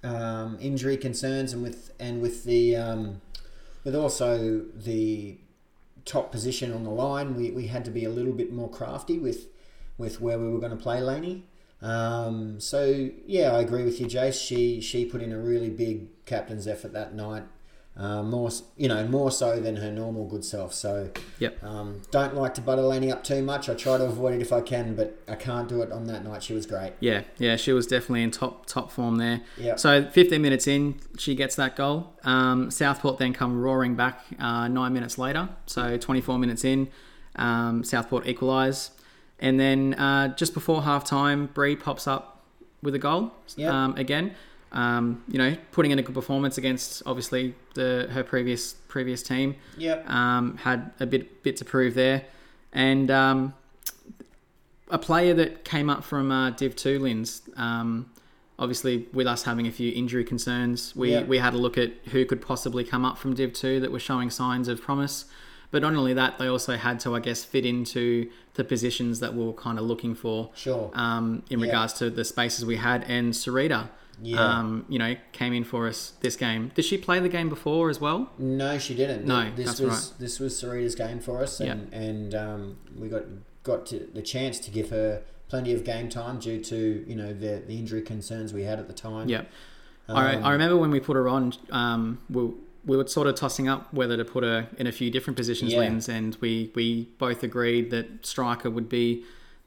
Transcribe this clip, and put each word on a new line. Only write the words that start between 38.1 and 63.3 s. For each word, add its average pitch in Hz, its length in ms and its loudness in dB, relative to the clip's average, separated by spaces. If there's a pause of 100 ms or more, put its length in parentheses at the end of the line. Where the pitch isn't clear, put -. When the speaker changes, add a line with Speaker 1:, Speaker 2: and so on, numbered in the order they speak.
Speaker 2:
equalise. 131 680 0 (480)
And 131 180 4
then, 135 360 4
uh, 139 420 2
just 165 180 0
before 156 280 2
halftime, 143 720 2
Bree 143 200 4
pops - 320 -6
up - 380 -4 (380)
with 143 120 0
a 139 40 0
goal, 165 340 2 (240)
Speaker 1:
Yep. 151 160 0
Speaker 2:
um, 135 240 2
again. 147 380 0 (380)
Um, 120 540 0
you - 120 -4
know, 131 180 4 (160)
putting 151 200 4
in 139 60 4
a 135 40 2
good 131 120 -6
performance 135 440 0
against 131 460 -2
obviously 127 520 -2 (180)
the, 127 380 0
her 131 100 -2
previous, 123 520 0 (120)
previous 127 340 -4
team. 135 360 0 (220)
Speaker 1:
Yep. 160 300 -2
Speaker 2:
Um, 123 500 2
had 123 420 -2
a 135 60 0
bit, 123 360 -2
bit 135 140 0
to - 80 -10
prove 127 300 2
there, 131 300 4 (480)
and, 135 380 4
um, 135 440 6 (1300)
a 170 100 0
player 175 360 6
that 165 300 2
came 147 240 0
up 143 160 0
from, 135 260 0
uh, 131 200 4
Div 120 240 -2
Two, 139 240 2
Linz, 113 440 -2 (140)
um, 117 540 -2 (480)
obviously 123 540 0
with 127 140 2
us 120 180 0
having 117 220 0
a 113 60 0
few 120 200 0
injury 120 320 0
concerns, 120 680 -2
we, 123 180 2
Speaker 1:
Yep. 120 160 4
Speaker 2:
we 131 100 6
had 123 160 4
a 123 40 2
look 123 200 2
at 117 140 2 (180)
who 131 140 6
could 123 160 0
possibly 123 440 -4
come 127 200 0
up 127 140 0
from 135 160 -2